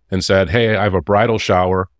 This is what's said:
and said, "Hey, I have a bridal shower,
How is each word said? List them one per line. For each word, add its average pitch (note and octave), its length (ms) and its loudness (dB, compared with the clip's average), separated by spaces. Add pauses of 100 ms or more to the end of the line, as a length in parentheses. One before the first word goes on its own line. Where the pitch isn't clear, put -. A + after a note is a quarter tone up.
(120)
and F#2 120 -2
said, F#2+ 280 0
"Hey, A2 240 0
I G2 80 -2
have G#2 100 0
a F#2 80 0
bridal G#2+ 380 0
shower, F#2 500 0 (100)